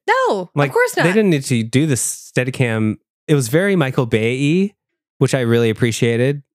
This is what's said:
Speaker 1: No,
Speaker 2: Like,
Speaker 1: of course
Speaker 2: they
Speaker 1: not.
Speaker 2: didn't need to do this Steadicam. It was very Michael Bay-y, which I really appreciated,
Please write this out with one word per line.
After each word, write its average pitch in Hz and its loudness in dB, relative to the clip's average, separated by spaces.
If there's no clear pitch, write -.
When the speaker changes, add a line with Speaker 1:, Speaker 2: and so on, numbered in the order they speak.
Speaker 1:
No, 392 0
Speaker 2:
Like, 143 0
Speaker 1:
of - -10
course 480 0
Speaker 2:
they 370 -2
Speaker 1:
not. 175 2
Speaker 2:
didn't 214 2
need 139 0
to 117 0
do 127 0
this - -4
Steadicam. 117 -2
It 156 2
was 131 0
very 190 2
Michael 135 0
Bay-y, 131 0
which 135 2
I 135 0
really 117 2
appreciated, 120 0